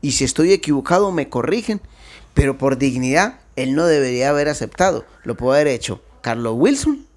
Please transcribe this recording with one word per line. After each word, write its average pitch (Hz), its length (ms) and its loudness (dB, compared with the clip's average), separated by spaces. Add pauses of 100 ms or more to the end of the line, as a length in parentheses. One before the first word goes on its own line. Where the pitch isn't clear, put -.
Y 143 120 -4
si 135 120 0
estoy 165 280 2
equivocado, 180 600 2
me 147 160 -4
corrigen. 202 540 -2 (500)
Pero 143 240 2
por 131 220 0
dignidad, 135 600 0 (160)
él 131 200 -2
no 160 100 2
debería 135 460 2
haber 147 180 0
aceptado. 117 560 -2 (200)
Lo 113 120 -6
puede 131 240 2
haber 147 140 2
hecho 113 260 -8 (220)
Carlos 117 340 -4
Wilson 269 500 0 (100)